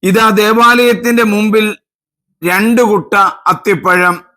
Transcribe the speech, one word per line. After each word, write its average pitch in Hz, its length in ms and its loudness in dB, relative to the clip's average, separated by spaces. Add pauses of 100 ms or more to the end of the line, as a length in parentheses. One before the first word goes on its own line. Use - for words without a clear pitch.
ഇതാ, 220 260 2
ദേവാലയത്തിന്റെ 233 920 2
മുമ്പിൽ 214 520 -2 (680)
രണ്ടു 208 380 0
കുട്ട 208 320 -2 (340)
അത്തിപ്പഴം 180 800 -2 (120)